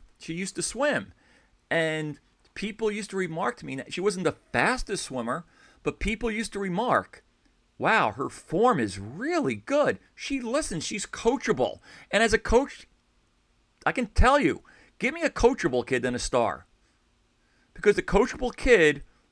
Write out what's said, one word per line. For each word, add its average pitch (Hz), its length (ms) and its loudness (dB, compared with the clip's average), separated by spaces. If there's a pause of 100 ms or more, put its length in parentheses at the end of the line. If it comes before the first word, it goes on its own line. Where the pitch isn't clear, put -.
(220)
She 165 120 -8
used 185 220 -8
to 185 60 -4
swim, 233 500 -2 (580)
and 156 480 -2 (360)
people 214 360 -4
used 208 200 -6
to 190 60 -8
remark 180 420 -4
to 165 80 -16
me 131 100 -8
that - 160 -12
she - 80 -6
wasn't 185 240 0
the 147 120 0 (160)
fastest 190 520 0
swimmer, 127 400 -6 (380)
but - 160 -4
people 226 320 -2
used 214 220 -6
to 208 60 -6
remark, 185 640 -2 (540)
"Wow, 151 340 2
her 131 160 -6
form 208 500 2
is 98 200 -2
really 170 580 -4
good. 190 420 0 (160)
She - 260 -6
listens, 233 440 -4
she's 214 220 -8
coachable." - 720 -2 (300)
And 208 120 2
as 226 100 4
a 220 60 4
coach, - 480 0 (1000)
I 160 80 0
can 247 160 -4
tell 269 300 6
you, 156 240 2 (360)
give 247 140 -2
me 339 100 -8
a 302 80 2
coachable 139 540 2
kid 127 180 0
than 123 120 -2
a 120 60 -6
star. 104 460 0 (1080)
Because 202 220 4
the 180 60 0
coachable 233 520 0
kid 160 480 4 (300)